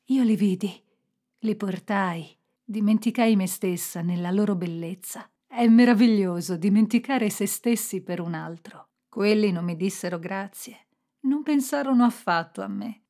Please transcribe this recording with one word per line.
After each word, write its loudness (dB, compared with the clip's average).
Io 2
li 4
vidi, -2
li -2
portai, -4
dimenticai 0
me 0
stessa -6
nella -2
loro 0
bellezza. -10
È 0
meraviglioso 4
dimenticare 2
se -4
stessi -4
per -6
un -6
altro. -14
Quelli 2
non -2
mi -4
dissero -4
grazie, -12
non 0
pensarono 2
affatto -2
a -8
me. -10